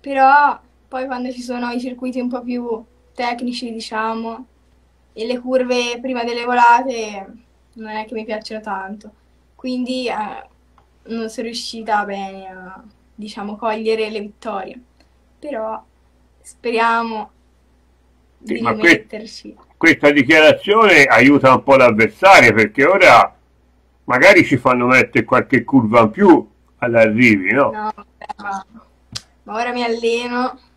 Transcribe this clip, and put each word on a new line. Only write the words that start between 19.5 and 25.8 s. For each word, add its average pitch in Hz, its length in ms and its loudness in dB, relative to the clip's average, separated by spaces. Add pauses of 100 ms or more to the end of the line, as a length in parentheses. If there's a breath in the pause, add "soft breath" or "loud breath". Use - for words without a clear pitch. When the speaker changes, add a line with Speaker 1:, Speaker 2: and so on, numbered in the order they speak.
Speaker 2:
questa 147 340 2
dichiarazione 156 960 4
aiuta 131 480 4
un 120 120 2
po' 135 100 4
l'avversario, 123 800 6
perché 110 320 0
ora 156 500 4 (680)
magari 156 400 4
ci 139 120 0
fanno 123 300 0
mettere 123 380 2
qualche 120 400 0
curva 117 380 2